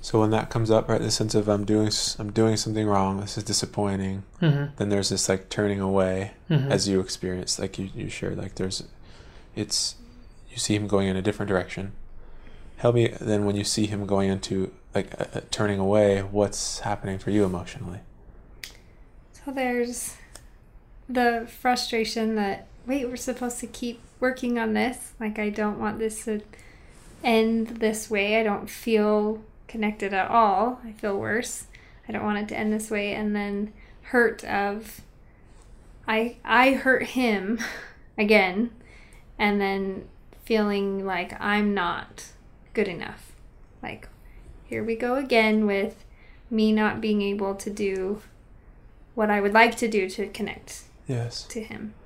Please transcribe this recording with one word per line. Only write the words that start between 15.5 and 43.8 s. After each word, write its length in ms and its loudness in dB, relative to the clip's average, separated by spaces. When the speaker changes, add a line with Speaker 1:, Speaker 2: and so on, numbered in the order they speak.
Speaker 1:
away, 420 6
what's 580 -2
happening 380 -4
for 120 -6
you 140 4
emotionally? 540 -6
Speaker 3:
So 60 -10
there's 640 -4
the 380 2
frustration 760 0
that, 320 -2
wait, 220 -2
we're 80 -8
supposed 440 -6
to 60 -10
keep 340 -8
working 400 0
on 140 0
this. 440 -2
Like, 220 -4
I 100 0
don't 300 -2
want 180 -4
this 280 -4
to 140 -2
end 420 4
this 300 -2
way. 300 2
I 60 2
don't 260 -2
feel 720 2
connected 480 -4
at 160 2
all. 540 4
I 80 -14
feel 260 -4
worse. 460 -2
I 40 -8
don't 120 -4
want 140 0
it 100 -4
to 80 -8
end 160 0
this 180 -2
way. 220 -2
And 240 -2
then 360 -4
hurt 420 2
of, 580 -4
I, 380 0
I 280 6
hurt 360 2
him 500 0
<laughs> 300 -20
again. 520 4
And 220 2
then 480 -2
feeling 600 0
like 360 -4
I'm 340 2
not 540 -4
good 140 2
enough. 440 -12